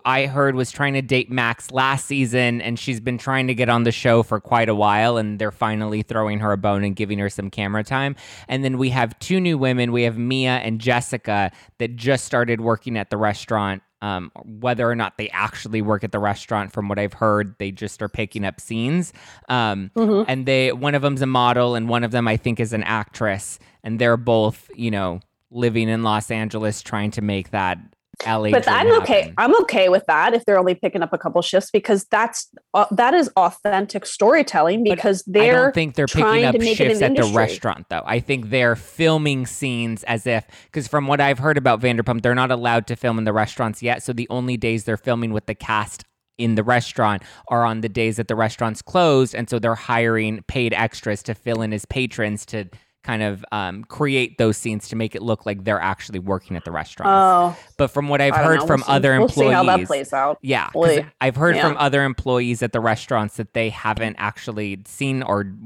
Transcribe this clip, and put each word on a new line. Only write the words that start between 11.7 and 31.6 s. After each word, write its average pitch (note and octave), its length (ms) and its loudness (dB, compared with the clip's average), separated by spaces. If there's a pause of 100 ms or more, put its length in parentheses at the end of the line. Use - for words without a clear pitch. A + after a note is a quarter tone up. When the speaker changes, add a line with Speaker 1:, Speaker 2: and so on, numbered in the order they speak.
Speaker 1:
that A#2+ 160 -4
just B2 300 -2
started A#2 360 -2
working A2+ 380 -2
at G2 120 -8
the G#2+ 60 -2
restaurant. G#2 640 -2 (180)
Um, F#2 300 -6 (140)
whether A#2 440 -2
or A#2+ 60 0
not A2 240 -4
they G#2+ 120 -8
actually G#2+ 520 -4
work G#2 220 0
at G2 80 -8
the G#2 80 -2
restaurant, G2+ 520 -4
from G2+ 160 -6
what G2+ 120 -2
I've G2+ 140 -4
heard, G#2 440 0
they G2 140 -6
just - 280 -12
are G#2+ 80 -4
picking G#2+ 360 -6
up - 160 -6
scenes. C3+ 520 -4 (360)
Um, G#2+ 480 -2
Speaker 2:
Mm-hmm. G#3+ 340 2
Speaker 1:
and C3 160 -4
they, C3 260 2
one C#3+ 220 -2
of C3+ 80 0
them's C#3 180 0
a C3+ 60 2
model, B2 480 2
and A2+ 140 -2
one A#2+ 160 0
of A2 80 -4
them, A#2+ 160 0
I A2 80 2
think, A#2 240 -4
is A2+ 120 -2
an A2 120 -4
actress. G#2 720 -4 (240)
And A2 160 -6
they're A#2 180 4
both, A#2 580 0
you A#2 180 -4
know, F#2+ 260 -2 (320)
living A#2 380 0
in A2+ 160 0
Los G#2+ 260 0
Angeles, A2 500 -4
trying G#2 320 -4
to A2 100 -6
make G2 280 -4
that F#2 280 -2 (460)
L A2 200 0
A G#2 60 0
Speaker 2:
But - 140 2
Speaker 1:
dream G3+ 120 2
Speaker 2:
I'm A4+ 160 4 (100)
okay. G3+ 180 4
Speaker 1:
happen. - 180 -6
Speaker 2:
I'm B3 240 4
okay G3 260 2
with F#3 200 4
that E3 260 4
if A#3 100 -2
they're G3+ 140 4
only F#3 160 2
picking F3 300 -4
up - 80 -4
a F3 60 -2
couple E3+ 220 -2
shifts, F#3 300 0